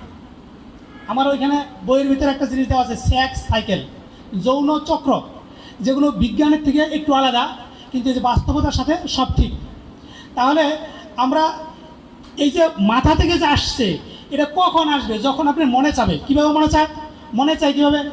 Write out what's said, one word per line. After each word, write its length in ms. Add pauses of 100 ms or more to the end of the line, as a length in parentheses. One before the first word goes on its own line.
(1080)
আমার 200
ওইখানে 360 (220)
বইয়ের 220
ভিতরে 220
একটা 160
জিনিস 220
দেওয়া 160
আছে, 120
সেক্স 440
সাইকেল, 420 (580)
যৌন 380
চক্র, 420 (600)
যেগুলো 300
বিজ্ঞানের 540
থেকে 140
একটু 360
আলাদা, 340 (440)
কিন্তু 160
এই 60
যে 60
বাস্তবতার 520
সাথে 240 (120)
সব 180 (100)
ঠিক। 160 (840)
তাহলে 420 (400)
আমরা 360 (840)
এই 140
যে 180 (100)
মাথা 360
থেকে 240
যে 80
আসছে, 520 (320)
এটা 160 (100)
কখন 320
আসবে? 300
যখন 300
আপনি 160
মনে 280
চাবে। 340
কীভাবে 260
মনে 160
চায়? 180 (480)
মনে 220
চায় 160
কীভাবে? 400